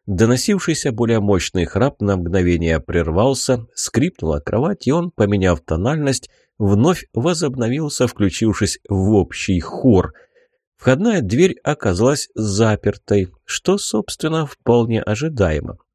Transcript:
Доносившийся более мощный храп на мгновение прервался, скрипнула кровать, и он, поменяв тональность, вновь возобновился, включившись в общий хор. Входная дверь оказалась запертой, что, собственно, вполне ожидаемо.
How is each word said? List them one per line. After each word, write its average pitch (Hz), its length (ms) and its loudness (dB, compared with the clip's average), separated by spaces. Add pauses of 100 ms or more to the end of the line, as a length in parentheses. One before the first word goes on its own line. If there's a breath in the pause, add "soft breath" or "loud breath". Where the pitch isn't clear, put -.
Доносившийся 131 840 0
более 113 280 0
мощный 95 460 0
храп 120 360 -2
на 101 160 2
мгновение 85 640 0
прервался, 107 960 0
скрипнула 87 640 -2
кровать, 151 480 -2
и 127 40 2
он, 170 200 -2
поменяв 98 500 0
тональность, 135 680 -2 (280)
вновь 107 560 2
возобновился, 135 960 -2
включившись 101 720 -2 (100)
в 98 220 2
общий 92 480 0
хор. - 540 2 (680 soft breath)
Входная 185 400 2
дверь 127 440 2
оказалась 123 720 0
запертой, 104 960 0 (140)
что, - 340 -2
собственно, 160 680 -4
вполне 117 560 0
ожидаемо. 107 760 -2 (180)